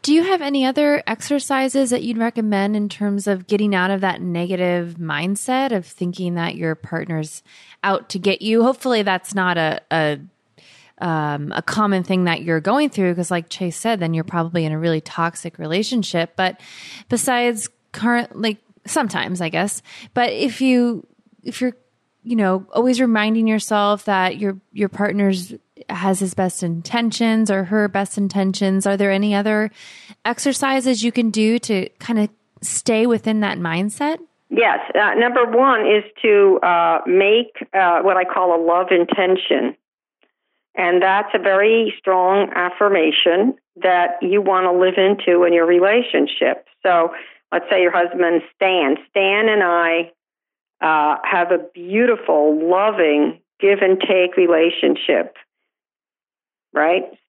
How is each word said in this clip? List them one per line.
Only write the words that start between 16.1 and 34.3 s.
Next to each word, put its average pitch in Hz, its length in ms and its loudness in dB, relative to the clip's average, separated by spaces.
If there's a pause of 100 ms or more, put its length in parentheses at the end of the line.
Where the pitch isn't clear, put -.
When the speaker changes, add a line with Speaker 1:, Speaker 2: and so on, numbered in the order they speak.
Speaker 1:
But 185 260 -2 (480)
besides 240 600 -2 (220)
current, 240 480 -2
like, 214 200 -4 (260)
sometimes, 185 560 -4
I 160 80 -4
guess, 170 320 -4 (320)
but 240 180 0
if 220 300 -4
you, 240 460 2 (360)
if - 160 -12
you're, 254 160 -4 (480)
you 233 120 -4
know, 190 360 0
always 247 300 2
reminding 220 460 2
yourself 208 580 0
that 185 320 0
your, 196 200 -4 (140)
your 202 180 -2
partner's 196 680 -2 (340)
has 190 300 -2
his 185 140 -4
best 185 300 -4
intentions 220 880 -2
or 190 140 0
her 208 240 0
best 196 280 -4
intentions, 196 680 0
are 196 80 0
there 196 160 0
any 202 240 0
other 214 340 0 (540)
exercises 262 800 -2
you 233 80 0
can 233 180 0
do 220 300 2
to 196 300 -4 (100)
kind 226 200 -2
of 208 100 0 (320)
stay 226 440 0
within 220 360 0
that 190 160 -4
mindset? 196 600 -4 (320)